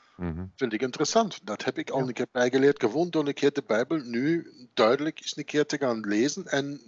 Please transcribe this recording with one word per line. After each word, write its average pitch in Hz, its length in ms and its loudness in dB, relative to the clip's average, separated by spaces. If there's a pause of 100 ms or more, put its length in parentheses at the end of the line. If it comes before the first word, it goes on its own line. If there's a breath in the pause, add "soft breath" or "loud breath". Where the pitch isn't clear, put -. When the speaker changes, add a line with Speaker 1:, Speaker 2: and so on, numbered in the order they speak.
(160 soft breath)
Speaker 1:
Mhm. 87 300 -6 (100)
Speaker 2:
Vind 120 180 -4
ik 110 80 -2
interessant. 156 640 0
Dat 104 180 -8
heb - 140 -4
ik 156 120 -8
al 120 100 -2
Speaker 1:
Ja. 131 80 0
Speaker 2:
een 123 60 -4
keer 120 180 -4
bijgeleerd, 135 480 2
gewoon 139 300 0
door 156 180 0
een 139 60 -2
keer 139 200 2
de 139 140 -4
Bijbel 120 300 0
nu 135 540 -2 (220)
duidelijk 143 480 4
eens - 160 -10
een 147 80 -8
keer 147 200 0
te 151 120 -4
gaan 123 220 0
lezen 113 480 0
en 143 400 -4